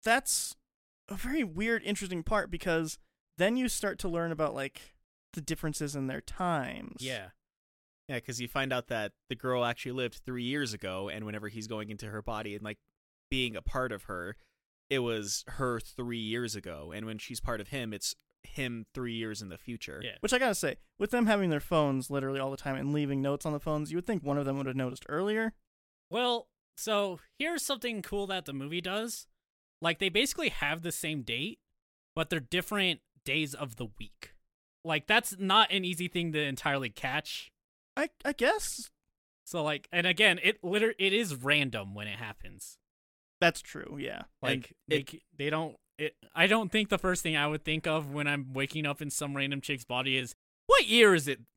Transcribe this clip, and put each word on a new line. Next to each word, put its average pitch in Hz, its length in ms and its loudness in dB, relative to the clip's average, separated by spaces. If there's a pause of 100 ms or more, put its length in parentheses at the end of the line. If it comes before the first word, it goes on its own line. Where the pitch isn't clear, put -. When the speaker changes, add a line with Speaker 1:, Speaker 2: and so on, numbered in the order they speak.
Speaker 1:
that's - 500 2 (540)
a 196 60 -8
very 254 300 0
weird, 214 380 0
interesting 185 400 -2
part, - 280 0
because 165 480 0 (400)
then 208 180 4
you 254 120 0
start - 320 -2
to 190 80 -2
learn 170 240 0
about, 156 220 0
like, - 400 -8 (380)
the - 80 -6
differences 151 560 -4
in 135 100 -2
their 135 140 -4
times. - 800 -4
Speaker 2:
Yeah. 117 300 -8 (800)
Speaker 3:
Yeah, 127 120 -4
'cause 120 200 -8
you 120 80 -4
find 135 240 0
out 123 160 -2
that 107 240 -2 (160)
the 131 60 -4
girl 123 300 0
actually 120 280 -4
lived 127 320 -4
three 123 200 -6
years 131 280 -2
ago, 98 360 -6
and 107 180 -6
whenever 107 220 -8
he's 107 180 -10
going 107 240 -6
into 107 160 -10
her 107 160 -8
body 107 320 -6
and, 104 100 -8
like, 107 140 -8 (520)
being 123 260 0
a 85 60 -8
part 127 300 -2
of 98 120 -8
her, 90 320 -8 (520)
it 135 120 2
was 110 480 -2
her 123 320 -4
three 120 400 -8
years 113 360 -2
ago, 82 360 -10
and 107 120 -8
when 110 140 -8
she's 113 220 -10
part 117 200 -4
of 101 80 -10
him, 123 240 -6
it's - 220 -6 (300)
him 120 500 -6
three 123 200 -4
years 110 280 -6
in 98 80 -10
the 80 80 -12
future. 110 440 -10
Speaker 2:
Yeah. 110 180 -10
Speaker 1:
Which 214 120 0
I 254 60 4
gotta 247 160 4
say, - 220 -2 (220)
with 202 120 0
them 240 160 4
having 202 240 4
their 147 100 2
phones 143 500 2
literally 135 300 0
all 135 100 -2
the 135 60 -6
time 135 200 -4
and 135 180 0
leaving 139 260 2
notes 139 240 0
on 156 80 0
the 147 80 -4
phones, 151 300 -2
you 165 80 -2
would 170 80 -6
think 175 160 0
one 139 160 0
of 143 80 0
them 139 100 0
would 139 100 -2
have 131 100 -2
noticed 131 320 -4
earlier. 214 440 0 (580)
Speaker 2:
Well, 240 380 0 (300)
so 202 420 0 (180)
here's 320 240 0
something 240 380 -2
cool 202 280 -4
that 185 180 -4
the 139 80 -8
movie 143 260 -4
does. 208 460 -4 (560)
Like, 165 160 2
they 196 100 2
basically 240 400 2
have 160 340 0
the 165 100 -2
same 156 300 -4
date, 120 380 -4 (560)
but 160 140 0
they're 170 100 0
different 180 600 0 (240)
days 143 300 -2
of 131 220 -8
the 123 100 -6 (120)
week. - 340 -16 (520)
Like, 156 220 0
that's 214 320 4
not 196 320 6
an 190 140 2
easy 180 240 -2
thing 170 240 0
to 151 80 2
entirely 139 480 0
catch. - 640 -6 (440)
Speaker 1:
I, 302 120 0 (160)
I 285 80 0
guess. 285 580 0 (540)
Speaker 2:
So, 170 180 -4
like, 151 300 -2
and 175 140 4
again, 185 360 8
it 214 220 4
liter-, 214 340 4
it 190 140 4
is 202 220 2
random 123 600 2
when 104 140 -6
it 101 100 -8
happens. 101 600 -12 (600)
Speaker 1:
That's 170 200 4
true, - 400 -12
yeah. - 220 -8 (200)
Speaker 2:
Like, 127 100 2
Speaker 3:
And 135 140 -2 (220)
Speaker 2:
they 151 100 4
Speaker 3:
it 135 120 -4
Speaker 2:
c-, - 120 -16 (140)
they 143 140 -2
don't, 156 260 -2 (200)
it, 151 200 -4 (180)
I 170 140 6
don't 214 240 4
think 214 180 2
the 196 80 4
first 180 240 0
thing 156 140 0
I 147 120 2
would 151 160 -4
think 156 220 -2
of 156 260 0
when 147 160 -2
I'm 139 240 -2
waking 139 340 -2
up 143 160 -2
in 143 80 -6
some 143 260 -4
random 139 240 -2
chick's 135 240 -4
body 131 320 0
is, 127 180 -2 (320)
"What 494 200 8
year 214 280 10
is 147 140 4
it? 135 120 -4 (160)